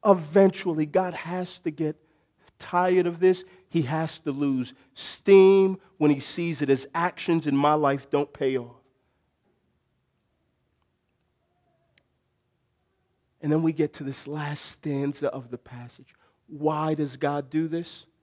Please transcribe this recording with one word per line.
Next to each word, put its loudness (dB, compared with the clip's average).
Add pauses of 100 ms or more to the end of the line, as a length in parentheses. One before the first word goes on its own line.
Eventually, 2
God -2
has -10
to -6
get -6 (600)
tired 2
of -4
this. 4 (260)
He 0
has -4
to -6
lose -2 (200)
steam 6 (200)
when 4
He 2
sees -6
that -2
His 2
actions -2
in 0
my 4
life 0
don't 0
pay -2
off. -10 (4000)
And -2
then 2
we 0
get -2
to -14
this -12
last -10
stanza -6
of -8
the -12
passage. -20 (340)
Why -4
does -6
God -4
do -2
this? -8 (180)